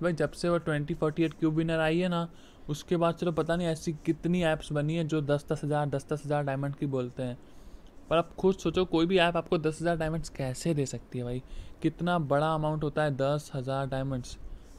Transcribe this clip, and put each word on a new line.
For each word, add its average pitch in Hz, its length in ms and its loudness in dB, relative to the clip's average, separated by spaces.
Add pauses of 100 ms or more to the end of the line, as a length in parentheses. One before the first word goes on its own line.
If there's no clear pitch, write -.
भाई, 175 100 2
जब 147 180 0
से - 180 -2
वो 170 80 4
ट्वेंटी 156 360 -2
फ़ोर्टी 160 300 0
एट 160 100 0
क्यूब 156 200 0
winner 165 260 0
आई 160 200 2
है 185 80 2
ना, 170 220 0 (400)
उसके 151 280 -2
बाद 170 180 4
चलो 170 160 0
पता 160 240 2
नहीं 175 120 0
ऐसी 160 260 -2
कितनी 170 500 0
apps 160 280 0
बनी 151 240 0
है 170 80 0
जो 156 180 0
दस, 147 300 0
दस 147 120 -2
हज़ार, 147 260 2
दस, 139 240 -2
दस 143 120 -4
हज़ार 147 180 0
diamond 139 320 -2
की 151 100 -4
बोलते 131 380 -2
हैं। 123 140 -6 (720)
पर 156 80 4
आप 170 180 0
खुद 190 200 4
सोचो, 180 300 2
कोई 165 200 4
भी 185 120 4
ऐप 175 200 6
आपको 165 200 2
दस 156 240 0
हज़ार 170 160 2
diamonds 160 320 -2
कैसे 135 440 -2
दे 143 120 2
सकती - 320 -8
है 123 60 -4
भाई? 123 200 -4 (380)
कितना 170 380 0
बड़ा 147 340 2
amount 156 300 0
होता 151 200 0
है 147 120 2
दस 143 400 0
हज़ार 135 320 -2
diamonds। 135 500 -4 (420)